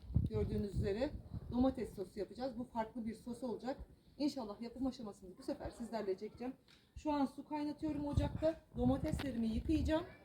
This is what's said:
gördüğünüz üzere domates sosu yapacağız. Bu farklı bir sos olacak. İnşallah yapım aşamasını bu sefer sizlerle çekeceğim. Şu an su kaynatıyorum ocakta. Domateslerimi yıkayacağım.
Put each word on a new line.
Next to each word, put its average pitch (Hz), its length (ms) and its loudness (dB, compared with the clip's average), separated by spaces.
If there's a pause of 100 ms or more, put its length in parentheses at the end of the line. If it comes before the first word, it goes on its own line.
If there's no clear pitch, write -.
(300)
gördüğünüz 208 440 2
üzere 214 360 2 (400)
domates 254 440 2
sosu 196 240 -8
yapacağız. 220 400 -4
Bu 247 60 -4
farklı 226 420 -4
bir 220 80 -4
sos - 280 -10
olacak. 247 340 -4 (420)
İnşallah 254 420 -2
yapım 240 260 -4
aşamasını 196 520 -6
bu 262 40 -14
sefer - 280 -4
sizlerle 208 460 -2
çekeceğim. 240 380 -6 (420)
Şu 302 160 0
an 285 140 4
su - 220 -6
kaynatıyorum 294 580 -2
ocakta. 294 540 2 (160)
Domateslerimi 254 720 2
yıkayacağım. 311 560 4 (200)